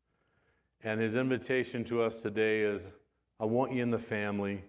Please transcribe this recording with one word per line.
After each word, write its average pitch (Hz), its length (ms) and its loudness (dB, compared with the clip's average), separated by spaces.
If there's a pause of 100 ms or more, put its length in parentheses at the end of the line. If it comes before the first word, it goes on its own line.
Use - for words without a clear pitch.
(840)
and 110 180 0
his 113 140 0
invitation 127 720 0
to 117 180 2
us 113 180 -2
today 110 380 2
is, 101 300 0 (500)
"I 110 60 -2
want 120 280 2
you 127 80 0
in 120 80 0
the 113 80 2
family, 101 720 -2